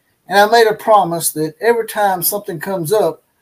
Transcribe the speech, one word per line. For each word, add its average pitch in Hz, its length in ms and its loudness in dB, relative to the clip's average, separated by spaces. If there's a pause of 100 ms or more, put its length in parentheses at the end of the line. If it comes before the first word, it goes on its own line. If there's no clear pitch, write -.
(280)
And 196 120 2
I 214 100 4
made 226 180 4
a 208 60 0
promise 175 600 0
that 156 260 -4
every 226 280 0
time 190 360 -2
something 196 360 -6
comes 190 340 -6
up 175 300 0 (180)